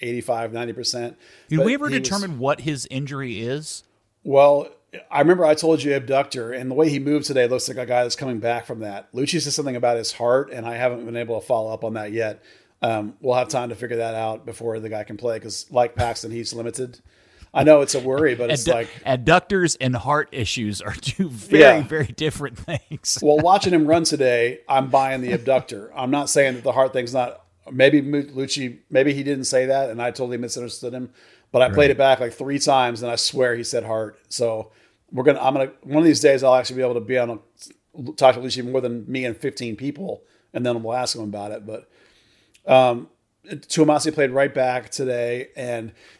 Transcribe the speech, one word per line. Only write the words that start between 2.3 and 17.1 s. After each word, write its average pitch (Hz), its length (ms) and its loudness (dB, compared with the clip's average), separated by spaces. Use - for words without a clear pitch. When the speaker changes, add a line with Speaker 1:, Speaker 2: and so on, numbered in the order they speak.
Speaker 2:
what 135 220 -2
his 139 300 -6
injury 135 500 -8
is? 139 420 -8
Speaker 1:
Well, 143 440 6
I 143 80 0
remember 170 260 6
I 151 100 6
told 156 280 2
you 143 120 0
abductor, 135 580 -2
and 127 180 -6
the 127 40 -4
way 156 140 4
he 139 100 -2
moved 143 260 0
today 127 220 2
looks 123 220 -2
like 127 80 -10
a 123 80 -6
guy 123 180 0
that's 120 140 -4
coming 127 220 -6
back 117 260 -4
from 117 160 -10
that. 104 320 -12
Lucci 143 280 -2
said 139 120 -4
something 139 240 -4
about 120 200 2
his 110 160 -6
heart, 123 380 2
and 120 140 -12
I 117 100 -8
haven't 120 300 -4
been 117 120 -8
able 117 220 -6
to - 60 -14
follow 110 280 -2
up 110 120 -8
on 110 100 -6
that 107 180 -8
yet. 107 280 -4
Um, 110 400 -4
we'll 123 140 0
have 127 140 0
time 123 200 -4
to 117 60 -10
figure 120 220 -8
that 113 180 -4
out 110 300 -6
before 113 340 -8
the 110 100 -10
guy 107 160 -8
can 110 120 -14
play, 113 220 -4
'cause 104 320 -12
like 120 240 0
Paxton, 117 360 -4
he's 117 220 -10
limited. 120 460 -10